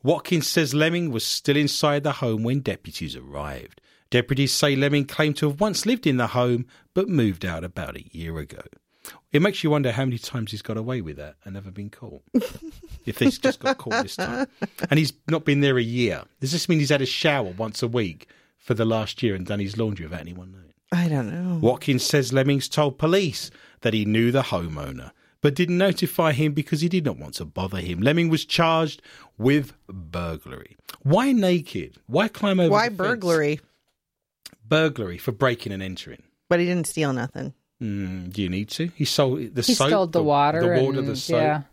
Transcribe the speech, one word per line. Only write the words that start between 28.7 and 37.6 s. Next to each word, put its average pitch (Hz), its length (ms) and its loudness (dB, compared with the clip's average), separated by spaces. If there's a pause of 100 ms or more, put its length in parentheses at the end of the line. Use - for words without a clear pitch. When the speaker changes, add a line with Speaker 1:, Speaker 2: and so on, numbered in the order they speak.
Speaker 1:
with 139 360 2 (140)
burglary. 85 880 -10 (240)
Why 220 300 4
naked? 180 680 0 (100)
Why 180 200 2
climb 196 320 0
over 170 120 6
Speaker 2:
Why 220 180 4
Speaker 1:
the 208 60 -8
fence? - 20 -10 (120)
Speaker 2:
burglary? 165 500 0 (1080)
Speaker 1:
Burglary 131 500 2
for - 140 -4
breaking 117 400 0
and 95 120 -4
entering. - 400 -12 (260)
Speaker 2:
But 175 100 4
he 175 60 2
didn't 175 220 0
steal 147 260 0
nothing. 131 400 -6 (280)